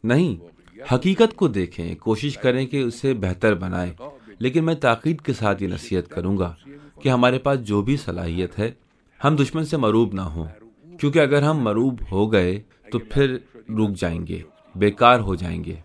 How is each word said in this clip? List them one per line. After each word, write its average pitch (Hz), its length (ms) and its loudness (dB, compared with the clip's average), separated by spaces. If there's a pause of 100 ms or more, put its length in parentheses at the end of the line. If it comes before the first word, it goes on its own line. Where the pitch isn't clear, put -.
نہیں، 127 320 2 (580)
حقیقت 190 420 2
کو 180 120 2
دیکھیں، 87 460 -4
کوشش 113 440 -2
کریں 127 280 0
کہ 143 100 -6
اسے 131 380 -2
بہتر 98 400 0
بنائیں۔ 90 380 -4 (460)
لیکن 131 260 0
میں 165 100 0
تاکید 147 460 0
کے 143 120 -4
ساتھ 101 300 0
یہ 95 60 -2
نصیحت 90 400 -4
کروں 92 300 -2
گا 82 160 -2 (480)
کہ 139 60 0
ہمارے 127 300 2
پاس 139 220 0
جو 104 220 0
بھی 131 140 0
صلاحیت 87 640 -6
ہے، 113 140 -2 (520)
ہم 147 180 4
دشمن 156 220 -2
سے 156 120 -4
مروب 110 380 2
نہ 95 60 -6
ہوں، 80 260 -8 (520)
کیونکہ 147 200 2
اگر 143 240 4
ہم 156 160 2
مروب 120 360 0 (180)
ہو 104 200 2
گئے 95 280 2 (320)
تو 120 60 0
پھر 135 380 0 (340)
رک 107 260 0
جائیں 85 300 -4
گے، 85 160 -8 (320)
بیکار 110 460 4
ہو 98 140 -2
جائیں 85 300 -6
گے۔ 82 100 -10 (100)